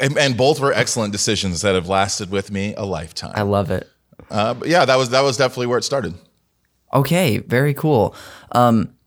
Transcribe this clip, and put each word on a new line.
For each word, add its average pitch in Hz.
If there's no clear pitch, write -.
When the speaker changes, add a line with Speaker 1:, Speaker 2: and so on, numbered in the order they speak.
Speaker 1:
And, 139
and 135
both 131
were 139
excellent 110
decisions 98
that 98
have 87
lasted 98
with 98
me 98
a 107
lifetime. 82
Speaker 2:
I 107
love 101
it. -
Speaker 1:
Uh, 107
but 120
yeah, 170
that 131
was, 131
that 131
was 131
definitely 123
where 123
it 110
started. 113
Speaker 2:
Okay, 139
very 139
cool. 135
Um, 117